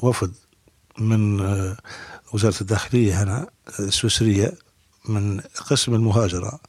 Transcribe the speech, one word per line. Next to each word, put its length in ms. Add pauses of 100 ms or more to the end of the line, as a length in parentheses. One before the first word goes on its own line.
وفد 300 (680)
من، 420
آه، 360 (560)
وزارة 280
الداخلية 640
هنا، 260 (200)
آه، 140
السويسرية، 720 (560)
من 320 (300)
قسم 240
المهاجرة، 760